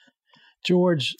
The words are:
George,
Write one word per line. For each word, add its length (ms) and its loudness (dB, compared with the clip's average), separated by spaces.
George, 560 0